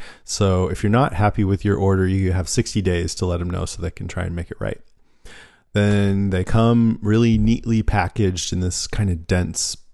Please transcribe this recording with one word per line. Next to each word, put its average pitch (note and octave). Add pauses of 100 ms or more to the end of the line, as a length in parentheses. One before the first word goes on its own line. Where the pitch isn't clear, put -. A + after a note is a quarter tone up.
(240)
So F#2
if -
you're G#2+
not B2+
happy G#2
with G2
your G2+
order, G2
you F#2+
have F2+
sixty A2+
days F2
to -
let F2
them F2
know F2+
so -
they E2
can F#2+
try F#2
and F2
make E2+
it -
right. - (920)
Then G2+
they F#2
come A#2
really A2+
neatly A2
packaged F#2
in F2+
this F2+
kind G2+
of E2
dense F2+ (160)